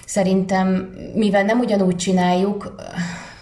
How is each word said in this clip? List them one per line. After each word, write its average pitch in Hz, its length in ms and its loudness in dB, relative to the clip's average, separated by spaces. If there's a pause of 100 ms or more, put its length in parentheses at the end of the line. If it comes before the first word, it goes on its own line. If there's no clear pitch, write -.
Szerintem, 190 840 0 (240)
mivel 202 280 2
nem 226 160 2
ugyanúgy 196 380 2
csináljuk, 185 800 0 (680)